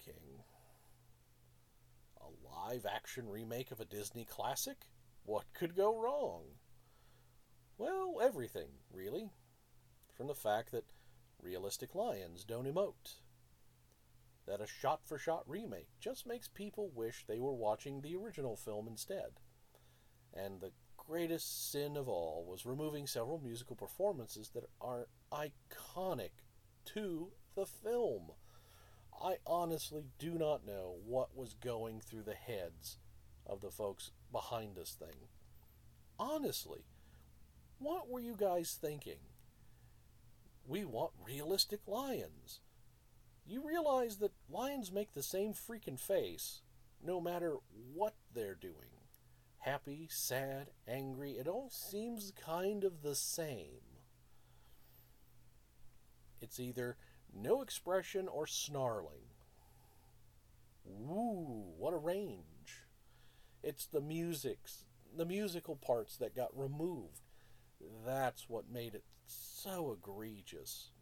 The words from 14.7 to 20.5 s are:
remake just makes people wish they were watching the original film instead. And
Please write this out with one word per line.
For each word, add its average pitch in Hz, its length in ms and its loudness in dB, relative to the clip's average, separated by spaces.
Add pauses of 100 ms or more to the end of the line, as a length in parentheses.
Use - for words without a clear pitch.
remake 143 400 -4 (120)
just 254 260 -4
makes 233 220 -4
people 202 460 -4
wish 113 320 -2
they 110 120 0
were 135 160 2
watching 117 460 2
the 156 160 -2
original 151 400 -2
film 107 300 -2
instead. - 540 -4 (960)
And 98 260 -4